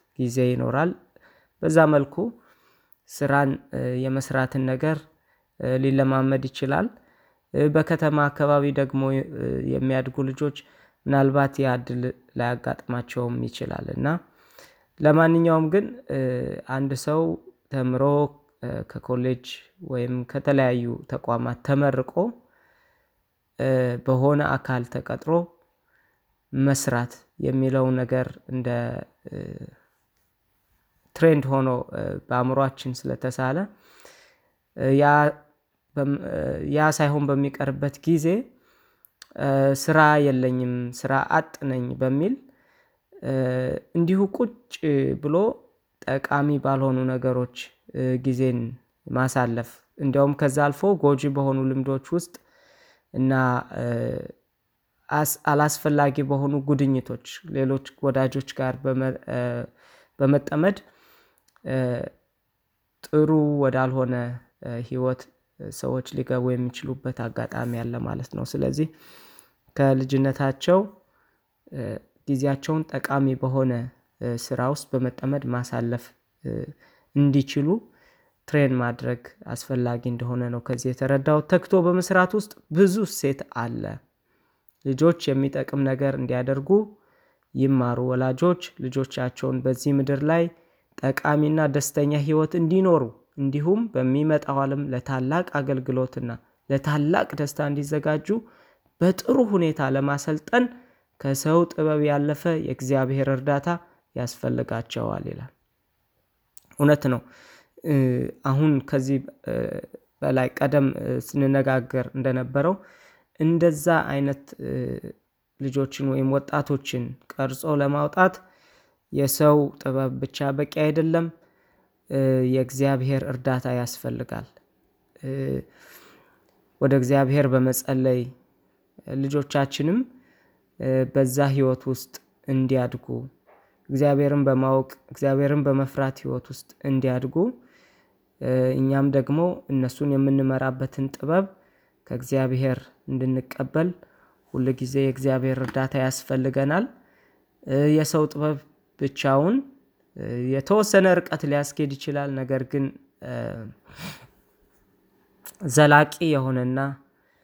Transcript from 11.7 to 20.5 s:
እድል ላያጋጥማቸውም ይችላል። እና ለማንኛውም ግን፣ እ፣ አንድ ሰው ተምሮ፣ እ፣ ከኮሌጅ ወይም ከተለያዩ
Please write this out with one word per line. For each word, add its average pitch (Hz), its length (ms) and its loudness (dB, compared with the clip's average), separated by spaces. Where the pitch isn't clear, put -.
እድል 123 280 -6
ላያጋጥማቸውም 120 1080 -4
ይችላል። - 480 -8
እና 131 160 -2
ለማንኛውም 160 680 6
ግን፣ 196 160 2
እ፣ 139 120 -2
አንድ 135 300 -2
ሰው 151 220 0
ተምሮ፣ 127 340 0
እ፣ 123 80 -8
ከኮሌጅ 127 600 -4
ወይም 123 320 -4
ከተለያዩ 131 580 2